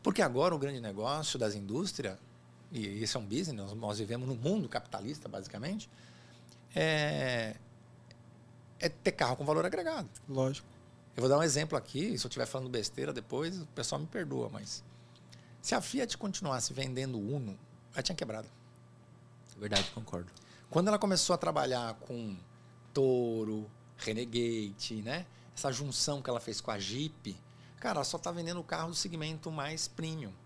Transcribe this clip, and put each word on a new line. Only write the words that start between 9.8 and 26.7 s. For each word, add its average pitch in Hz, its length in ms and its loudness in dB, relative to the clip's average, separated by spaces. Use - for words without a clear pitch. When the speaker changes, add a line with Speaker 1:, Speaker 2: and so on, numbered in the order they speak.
Speaker 2:
Lógico. 131 380 0
Speaker 1:
Eu 117 60 0
vou 131 60 6
dar 139 80 10
um 156 60 6
exemplo 151 340 2
aqui, 165 400 -2
se - 80 -2
eu 127 40 -4
estiver 123 180 -2
falando 131 240 -4
besteira 127 420 -2
depois, 151 480 -4
o 151 60 -8
pessoal 143 340 -2
me 156 60 -6
perdoa, 135 420 -2
mas 104 360 -10
se - 140 2
a - 60 4
Fiat - 360 -2
continuasse 151 560 -2
vendendo 131 460 -2
Uno, 107 400 -2
ela - 100 -2
tinha 180 120 0
quebrado. 113 320 -4
Speaker 3:
Verdade, 101 340 2
concordo. 90 380 -8
Speaker 1:
Quando 175 160 6
ela 208 140 6
começou 190 340 6
a - 20 4
trabalhar 131 580 2
com 113 420 -6
Toro, 113 720 4
Renegade, 113 1040 -2
né? 151 240 -4
Essa 135 160 0
junção 139 500 0
que - 80 -4
ela 120 80 0
fez - 220 -4
com - 100 -4